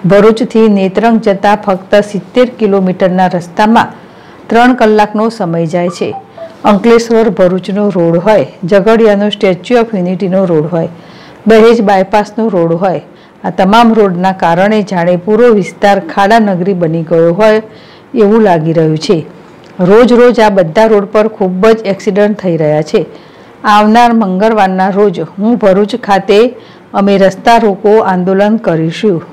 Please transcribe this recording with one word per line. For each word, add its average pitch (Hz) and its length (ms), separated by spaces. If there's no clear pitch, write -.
ભરૂચથી 220 640
નેત્રંગ 202 520
જતા 208 340
ફક્ત 208 460
સિત્તેર 208 460
કિલોમીટરના 190 680
રસ્તામાં 214 680
ત્રણ 240 260
કલાકનો 214 560
સમય 170 360
જાય 175 240
છે. 175 200
અંકલેશ્વર 226 680
ભરૂચનો 190 600
રોડ 170 280
હોય, 175 280
ઝઘડિયાનો 208 640
સ્ટેચ્યુ 208 500
ઓફ 226 160
યુનિટીનો 185 500
રોડ 160 260
હોય, 170 180
દહેજ 226 340
બાયપાસનો 202 680
રોડ 170 240
હોય, 170 280
આ 190 80
તમામ 214 420
રોડના 190 380
કારણે 185 520
જાણે 180 340
પૂરો 214 360
વિસ્તાર 202 460
ખાડા 202 400
નગરી 196 340
બની 165 300
ગયો 170 300
હોય 214 280
એવું 220 280
લાગી 165 320
રહ્યું 156 240
છે. 170 200
રોજ 214 340
રોજ 240 260
આ 214 100
બધા 190 380
રોડ 202 180
પર 214 220
ખૂબ 190 400
જ 220 180
એક્સિડન્ટ 202 520
થઈ 175 200
રહ્યા 151 240
છે. 160 240
આવનાર 220 500
મંગળવારના 190 760
રોજ 196 320
હું 208 340
ભરૂચ 202 400
ખાતે 202 440
અમે 202 240
રસ્તા 196 400
રોકો 208 440
આંદોલન 190 560
કરીશું. 165 640